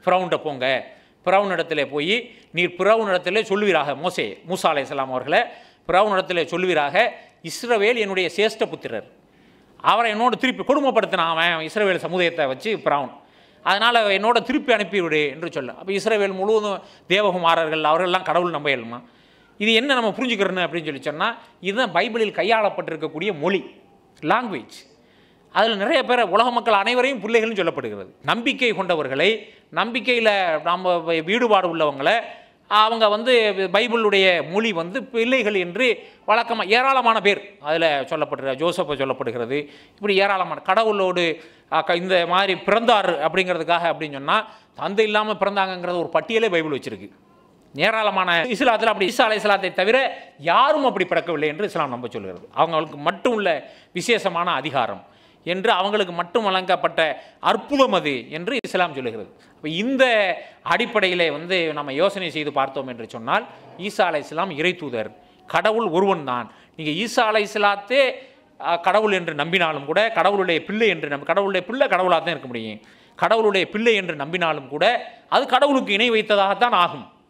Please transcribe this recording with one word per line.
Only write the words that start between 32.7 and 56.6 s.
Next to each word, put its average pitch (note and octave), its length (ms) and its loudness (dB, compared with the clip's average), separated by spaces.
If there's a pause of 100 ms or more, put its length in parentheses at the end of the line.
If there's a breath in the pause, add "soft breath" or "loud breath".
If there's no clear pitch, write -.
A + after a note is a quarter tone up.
வந்து A3 480 2
பைபிளுடைய G3 920 2
மொழி A3 220 0
வந்து F3+ 320 -4
பிள்ளைகள் A3+ 500 0
என்று F#3+ 540 -2 (200 loud breath)
வழக்கமா A3 400 0
ஏராளமான A#3 540 2
பேர் - 380 0
அதுல D3+ 420 2
சொல்லப்படுற, C3+ 540 -4
ஜோசப்பை D#3 420 -2
சொல்லப்படுகிறது. C3 720 -4 (280 loud breath)
இப்படி G3+ 200 -2
ஏராளமான F#3 500 0
கடவுளோடு, F#3+ 760 2 (320 loud breath)
அ, D#3+ 80 4
க-, F3 140 0
இந்த F3 320 2
மாதிரி F#3 280 2
பிறந்தார் F#3+ 760 2
அப்படிங்கிறதுக்காக E3+ 600 0
அப்படின்னு D3+ 180 -6
சொன்னா, D#3 360 -2 (280 loud breath)
தந்தை G3 300 0
இல்லாம G#3+ 280 0
பிறந்தாங்கங்கிறது F#3+ 640 -2
ஒரு D#3+ 160 -4
பட்டியலே A3 360 0
பைபிள் D#3 300 0
வச்சிருக்கு. G#2 300 -12 (640)
ஏராளமான F#3+ 680 2
இஸ்லாத்துல A3+ 420 2
அப்படி G3 320 2
ஈசா C#4 40 2
அலைஹிஸ்ஸலாத்தை G3+ 520 2
தவிர A#3 500 0 (160)
யாரும் C4 460 4
அப்படி G3 200 0
பிறக்கவில்லை D#3+ 440 0
என்று D#3+ 160 -4
இஸ்லாம் D#3 240 -2
நம்ப B2 180 -8
சொல்கிறது. F#2+ 460 -12
அவங்களுக்கு D#3 440 0
மட்டும் F#3+ 360 -2
உள்ள F3+ 380 -2 (220 loud breath)
விசேஷமான F3+ 580 -2
அதிகாரம் B2+ 640 -4 (280 soft breath)
என்று, F#3+ 280 -4
அவங்களுக்கு G3 420 -2
மட்டும் F3 300 -4
வழங்கப்பட்ட F3+ 800 -2 (160 loud breath)